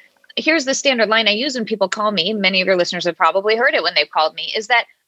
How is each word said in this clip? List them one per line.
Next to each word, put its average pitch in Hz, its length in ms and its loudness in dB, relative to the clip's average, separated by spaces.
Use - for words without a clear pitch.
here's 311 280 0
the 262 100 -2
standard 247 340 0
line 220 180 2
I 208 60 2
use 247 240 -4
when 233 80 -4
people 202 240 -2
call 214 240 -2
me. 185 200 -2
Many 190 280 0
of 180 60 0
your 185 100 4
listeners 175 280 -2
have 170 120 -2
probably 190 400 2
heard 262 180 2
it 233 80 0
when 175 120 -2
they've 151 140 0
called 160 280 0
me, 160 200 -12
is 220 120 -6
that, 233 180 2